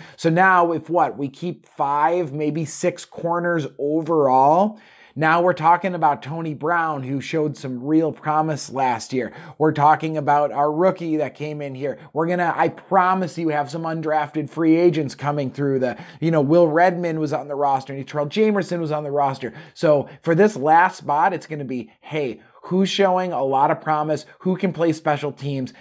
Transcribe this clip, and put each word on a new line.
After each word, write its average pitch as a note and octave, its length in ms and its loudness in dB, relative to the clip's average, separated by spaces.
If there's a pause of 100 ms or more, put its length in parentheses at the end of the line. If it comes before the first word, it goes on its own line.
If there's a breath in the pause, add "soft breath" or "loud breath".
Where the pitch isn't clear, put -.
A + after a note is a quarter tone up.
(160 loud breath)
So - 120 -2
now F3 440 4
if D#3 180 -6
what, D3 260 0
we C3+ 140 -6
keep E3+ 360 -10
five, D3+ 680 -2
maybe D3+ 320 -2
six - 400 -6
corners E3+ 600 -4 (120)
overall. D3+ 1000 2 (380 loud breath)
Now D#3+ 240 2
we're F3+ 140 2
talking E3+ 400 2
about D#3 280 0
Tony D#3+ 300 -8
Brown, D#3 500 -2
who C3+ 180 -6
showed D3+ 360 -4
some B2+ 260 -10
real D#3 300 2
promise D#3 580 -2
last B2 420 -2
year. B2 200 -4 (260 loud breath)
We're D#3 140 2
talking D#3 460 2
about C#3+ 340 2
our C#3+ 180 0
rookie E3+ 460 0
that D3 180 -4
came D3+ 280 -10
in C#3 120 -10
here. B2+ 240 -6 (140)
We're E3 160 0
gonna, F3 260 0
I D#3+ 140 2
promise F#3 720 0
you, E3 100 -2
have D3 220 -2
some E3 120 -8
undrafted D#3 680 -4
free D#3+ 260 2
agents D#3+ 380 2
coming C#3+ 360 -4
through. C#3 280 -2
The, B2 200 -2 (220 loud breath)
you D#3+ 100 0
know, D#3 120 4
Will E3 260 6
Redmond E3+ 500 2
was D3+ 140 -4
on C#3+ 160 -6
the C#3+ 80 -6
roster, C#3 380 -2
and C3+ 120 -10
Terrell D3 220 -4
Jamerson G3+ 520 0
was D3+ 120 -4
on D3+ 100 -4
the D3 80 -8
roster. C3+ 440 -2 (180 loud breath)
So D3 380 2 (100)
for E3 140 0
this G#3 220 4
last D#3+ 420 4
spot, D3+ 340 0
it's D#3 140 -8
gonna D3 180 -10
be, B2 260 -8 (120)
hey, C#3+ 380 -6 (240 soft breath)
who's F#3 240 0
showing F#3 440 2
a C3 100 -2
lot C3+ 280 2
of D#3 100 0
promise, D3+ 460 -2 (140 loud breath)
who F#3 160 0
can F#3 160 -2
play D#3+ 200 0
special D3 400 -2
teams, C#3 480 -6